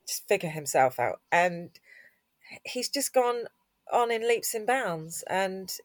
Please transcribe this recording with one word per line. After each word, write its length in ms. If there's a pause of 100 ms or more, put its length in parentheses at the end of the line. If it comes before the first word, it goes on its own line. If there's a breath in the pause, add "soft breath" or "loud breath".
just 200
figure 220
himself 500
out. 220 (100)
And 480 (840 loud breath)
he's 240
just 240
gone 320 (460)
on 200
in 160
leaps 260
and 140
bounds. 600
And, 440 (140)